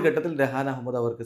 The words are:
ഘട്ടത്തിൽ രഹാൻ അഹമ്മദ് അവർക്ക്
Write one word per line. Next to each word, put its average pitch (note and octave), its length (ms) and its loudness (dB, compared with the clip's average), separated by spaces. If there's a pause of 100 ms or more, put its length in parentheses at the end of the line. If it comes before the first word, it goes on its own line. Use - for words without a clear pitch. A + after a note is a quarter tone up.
ഘട്ടത്തിൽ D#3+ 340 2
രഹാൻ C3 300 0
അഹമ്മദ് B2+ 300 -4
അവർക്ക് A#2 260 -2